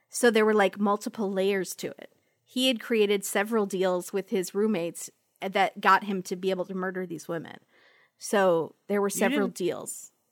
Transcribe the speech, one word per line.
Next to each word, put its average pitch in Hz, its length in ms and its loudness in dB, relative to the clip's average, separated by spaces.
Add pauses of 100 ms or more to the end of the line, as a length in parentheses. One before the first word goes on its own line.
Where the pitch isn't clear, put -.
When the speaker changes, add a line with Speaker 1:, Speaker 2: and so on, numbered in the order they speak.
Speaker 1:
So - 220 4
there 220 140 4
were, 214 100 4
like, 196 240 2
multiple 208 540 -2
layers 190 440 -2
to - 120 -8
it. - 240 -16 (320)
He 254 240 0
had 247 120 0
created 208 440 2
several 214 420 0
deals 180 460 -2
with 190 160 -4
his 185 260 -4
roommates 196 560 -2 (300)
that 196 400 0
got 196 240 6
him 196 200 -4
to 190 120 -8
be 185 140 -2
able 180 160 -2
to 190 80 -10
murder 185 320 -4
these 170 200 -12
women. 170 300 -8 (640)
So 175 560 2 (140)
there 202 120 2
were 202 80 2
Speaker 2:
You 196 100 -4
Speaker 1:
several 233 300 2
Speaker 2:
didn't - 80 -8
Speaker 1:
deals. - 560 -6 (200)